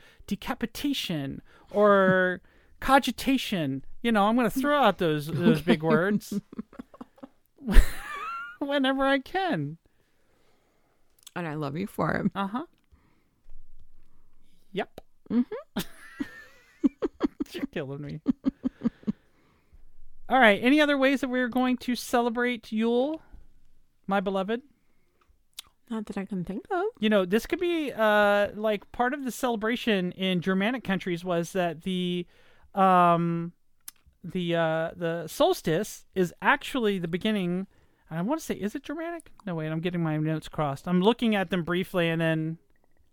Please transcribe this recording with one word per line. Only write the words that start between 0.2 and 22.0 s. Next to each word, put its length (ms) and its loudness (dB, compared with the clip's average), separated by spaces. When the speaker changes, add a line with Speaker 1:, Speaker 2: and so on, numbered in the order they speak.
Speaker 1:
decapitation 1120 -6
or 720 4
<laughs> 200 -20
cogitation, 1040 0
you 80 2
know, 140 4
I'm 100 2
gonna 160 2
throw 260 0
out 220 4
those, 280 0
those 340 4
big 220 2
Speaker 2:
<laughs> 100 2
Speaker 1:
words 460 0
<laughs> 60 0
whenever 460 0
I 140 2
can. 580 -4
Speaker 2:
And 120 -6
I 80 -8
love 220 -6
you 100 -6
for 240 -2
it. 240 0
Speaker 1:
Uh-huh. 300 -6
Yep. 300 -8
Speaker 2:
Mm-hmm. 500 -4
Speaker 1:
<laughs> 0 -
You're 140 -8
killing 340 -8
me. 200 -12
All 100 4
right. 240 8
Any 180 6
other 160 4
ways 240 2
that 80 -4
we're 180 0
going 300 0
to 180 -4
celebrate 760 -2